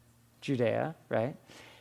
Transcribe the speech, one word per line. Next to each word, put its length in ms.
Judea, 540
right? 280